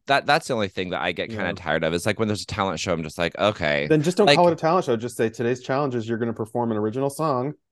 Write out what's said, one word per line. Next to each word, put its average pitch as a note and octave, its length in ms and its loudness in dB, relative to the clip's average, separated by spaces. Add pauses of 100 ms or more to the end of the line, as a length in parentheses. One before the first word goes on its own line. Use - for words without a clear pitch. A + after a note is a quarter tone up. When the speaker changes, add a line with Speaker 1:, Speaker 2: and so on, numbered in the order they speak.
Speaker 1:
That, C#3 180 2
that's C#3 240 2
the C#3 60 -2
only G#2+ 140 0
thing F#2 220 -6
that D#2+ 120 -4
I F2+ 100 -2
get E2+ 160 -4
kinda G#2+ 160 -6
Speaker 2:
Yeah. F2 80 -2
Speaker 1:
tired D#2+ 320 -2
of, D#2+ 80 2
is, E2+ 140 -2
like, G#2+ 120 0
when A2 100 0
there's G#2 140 -2
a - 40 -12
talent F#2+ 340 -2
show, F#2 140 0
I'm D#2+ 80 -2
just D2+ 160 -10
like, E2+ 200 -2
"Okay." D2+ 500 2
Speaker 2:
Then D#3 120 4
just E3+ 160 0
don't G#3 100 6
Speaker 1:
Like C#3+ 100 8
Speaker 2:
call F3 120 6
it F3 60 4
a - 20 -10
talent E3 300 0
show. B2 100 2
Just A#2 220 -6
say, A2+ 100 2
"Today's A#2+ 340 -2
challenge C3+ 320 -2
is A2 140 -4
you're A#2 100 -2
gonna A#2 140 -2
perform A#2 400 -2
an G#2+ 60 -2
original A#2 320 0
song." C#3 420 -2 (200)